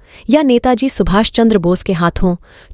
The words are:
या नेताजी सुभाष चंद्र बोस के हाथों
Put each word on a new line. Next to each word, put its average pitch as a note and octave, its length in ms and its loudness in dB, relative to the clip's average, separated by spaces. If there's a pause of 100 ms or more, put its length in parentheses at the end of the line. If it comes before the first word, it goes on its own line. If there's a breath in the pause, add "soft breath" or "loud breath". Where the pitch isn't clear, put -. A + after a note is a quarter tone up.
(300 soft breath)
या D4 120 2
नेताजी B3+ 480 0
सुभाष G3 420 0
चंद्र A3+ 260 2
बोस F3 260 0
के G3 100 -4
हाथों F3 420 -2 (380 soft breath)